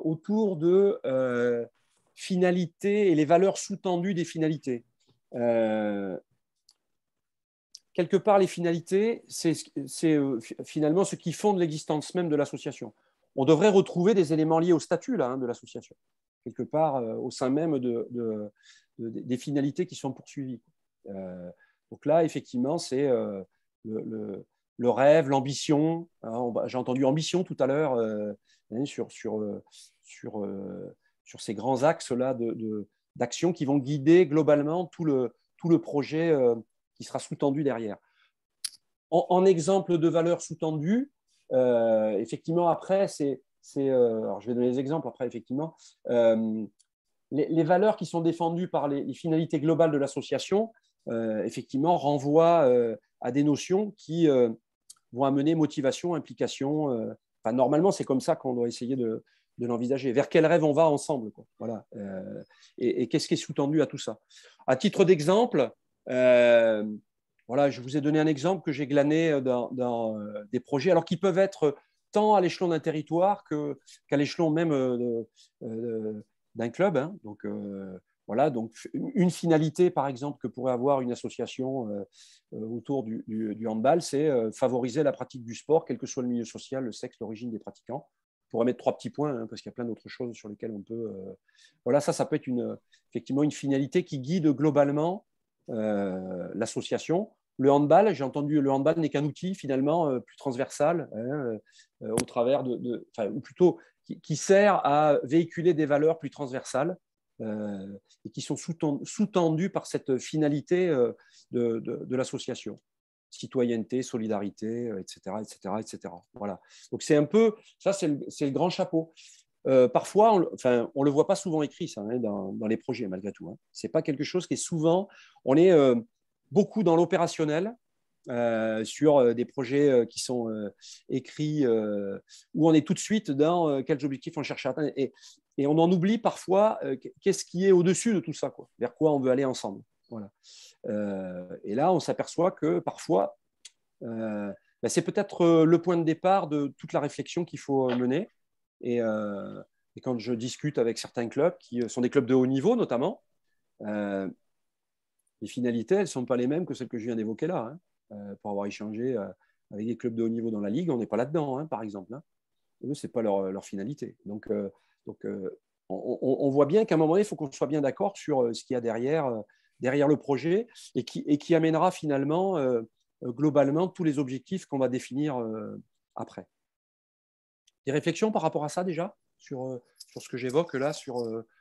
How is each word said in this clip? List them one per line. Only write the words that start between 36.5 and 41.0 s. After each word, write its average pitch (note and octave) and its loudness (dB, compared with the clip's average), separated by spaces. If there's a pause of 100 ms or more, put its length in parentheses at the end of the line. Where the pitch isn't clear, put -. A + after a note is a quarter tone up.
qui - -16
sera - -8
sous-tendu D3 -2
derrière. A#2 -4 (1120)
En, E3+ 2
en F#3 6
exemple F3+ 4
de D#3+ 4
valeur E3+ 2
sous-tendue, E3 -2 (400)